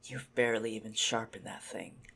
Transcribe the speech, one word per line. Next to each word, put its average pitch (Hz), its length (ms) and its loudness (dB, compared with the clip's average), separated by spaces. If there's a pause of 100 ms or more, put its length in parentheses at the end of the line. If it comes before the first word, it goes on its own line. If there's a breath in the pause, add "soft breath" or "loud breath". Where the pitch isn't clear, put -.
You've - 280 -10
barely 113 420 4
even 110 180 -6
sharpened 110 520 0
that - 180 -8
thing. - 300 -8 (220)